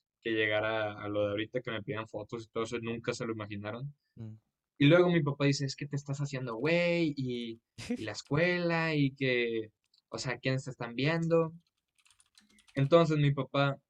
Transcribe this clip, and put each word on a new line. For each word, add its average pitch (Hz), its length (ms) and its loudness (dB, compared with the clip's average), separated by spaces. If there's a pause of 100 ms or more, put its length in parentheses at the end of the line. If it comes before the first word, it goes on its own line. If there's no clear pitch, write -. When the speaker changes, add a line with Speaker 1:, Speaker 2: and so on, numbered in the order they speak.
(220)
Speaker 1:
que 117 100 -4
llegara 107 680 0
a 104 60 -8
lo 104 160 0
de 101 60 0
ahorita, 107 320 -4
que - 80 -8
me 110 120 -6
pidan 107 260 -8
fotos 113 360 -10
y 107 40 -20
todo 113 160 -4
eso, 117 160 -6
nunca 117 340 -4
se 123 120 -6
lo 113 60 -4
imaginaron. 107 640 -8 (220)
Speaker 2:
Mm. 110 180 -12 (440)
Speaker 1:
Y 139 80 6
luego 175 240 8
mi 170 120 4
papá 143 240 0
dice, 143 200 2
"Es 135 100 -6
que 147 100 -10
te 143 100 -6
estás 139 240 -6
haciendo 131 360 -6
güey, 170 600 2
y, 120 440 -6 (360)
y - 60 -10
Speaker 2:
<laughs> - 20 -6
Speaker 1:
la 107 80 -6
escuela, 165 840 0
y 139 180 2
que, 120 560 0 (400)
o 117 80 -8
sea, 117 200 -6
¿quiénes 131 260 -2
te 127 60 -10
están 120 260 -10
viendo?". 165 560 2 (1200)
Entonces 156 440 6
mi 143 140 4
papá, 139 440 0 (140)